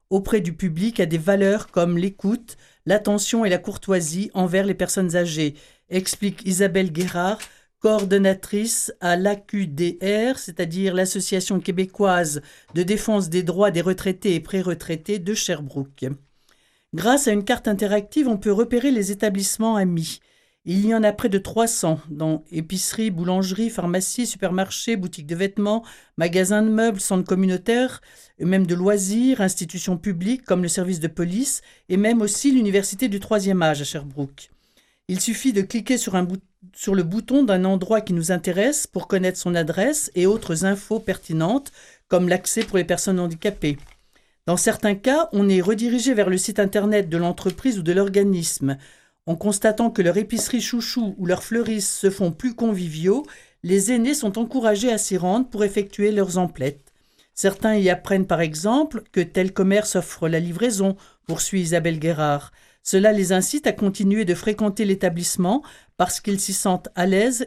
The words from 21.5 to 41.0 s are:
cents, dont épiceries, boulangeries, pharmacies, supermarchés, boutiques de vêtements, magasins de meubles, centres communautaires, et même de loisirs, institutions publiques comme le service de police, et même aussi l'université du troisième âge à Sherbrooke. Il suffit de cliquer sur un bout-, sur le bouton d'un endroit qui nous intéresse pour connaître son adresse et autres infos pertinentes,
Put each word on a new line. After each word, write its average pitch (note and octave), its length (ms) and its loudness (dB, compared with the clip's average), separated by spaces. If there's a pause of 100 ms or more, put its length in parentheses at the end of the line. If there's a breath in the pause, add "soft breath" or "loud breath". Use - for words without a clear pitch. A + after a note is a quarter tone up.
cents, D#3+ 420 0
dont D#3 420 -2
épiceries, F#3 600 -4
boulangeries, F#3 580 0
pharmacies, F#3 580 -2
supermarchés, F#3+ 680 -2
boutiques F3 300 -6
de E3 100 -6
vêtements, G3+ 480 -2 (320 loud breath)
magasins F#3 460 2
de A3 80 4
meubles, A3 300 2
centres F#3 260 0
communautaires, F#3+ 760 0 (380 soft breath)
et D#3 80 -2
même F#3+ 200 4
de F3 80 0
loisirs, G#3 680 2
institutions F#3 560 -2
publiques G3 460 -4
comme F3+ 180 2
le F3 60 -2
service F3+ 320 -2
de E3 60 -2
police, F3 540 -4 (300 soft breath)
et F3+ 80 2
même A3 240 4
aussi G#3 280 0
l'université G3+ 580 2
du G3 120 -4
troisième G3 420 0
âge D3+ 200 2
à - 20 -6
Sherbrooke. C#3 640 -10 (600)
Il F#3 120 -2
suffit A#3 320 0
de G3 80 2
cliquer A3+ 380 0
sur - 160 -2
un F3+ 80 2
bout-, F#3 180 -2 (340)
sur - 200 -2
le F#3 80 4
bouton A3+ 400 2
d'un F#3+ 240 4
endroit G3 340 2
qui G3 140 -2
nous E3+ 180 0
intéresse F#3 540 0
pour - 200 -6
connaître F#3 320 0
son F3 160 -2
adresse F#3 600 0
et F3+ 100 2
autres F#3+ 400 0
infos G3+ 340 0
pertinentes, F#3 720 -2 (360 loud breath)